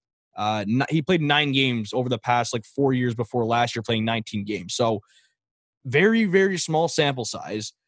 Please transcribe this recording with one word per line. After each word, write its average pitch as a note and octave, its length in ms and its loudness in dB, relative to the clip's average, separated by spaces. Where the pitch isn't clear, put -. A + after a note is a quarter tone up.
uh, G#2+ 320 -2
n-, B2 220 2
he D#3 120 2
played F3 200 0
nine D3 300 2
games B2 420 0
over B2+ 160 -2
the A#2+ 80 0
past, A#2+ 360 0
like, G#2+ 120 -4
four C#3 280 0
years B2 200 0
before A#2 320 -2
last A#2 300 0
year A2+ 80 -4
playing A2+ 220 0
nineteen A2+ 380 -4
games. G2 300 -6
So A2+ 280 0
very, G3 400 4
very F#3+ 320 2
small D#3+ 300 0
sample C3+ 380 0
size. G2+ 480 -8